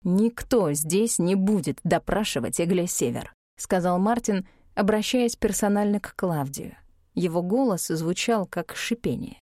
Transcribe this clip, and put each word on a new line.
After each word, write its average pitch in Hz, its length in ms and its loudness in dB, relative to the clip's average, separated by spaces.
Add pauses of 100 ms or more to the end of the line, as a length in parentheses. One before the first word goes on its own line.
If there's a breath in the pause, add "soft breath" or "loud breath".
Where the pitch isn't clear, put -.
"Никто 202 680 2
здесь 160 460 0
не 175 160 2
будет 190 500 0
допрашивать 170 760 -2
Эгле 175 260 2
Север", - 480 -4 (240)
сказал 180 400 0
Мартин, 208 480 0 (280 soft breath)
обращаясь 214 640 2
персонально 208 640 0
к - 160 -14
Клавдию. 143 600 -4 (380)
Его 175 280 0
голос 208 460 0
звучал 175 580 0
как - 300 -8
шипение. - 680 -4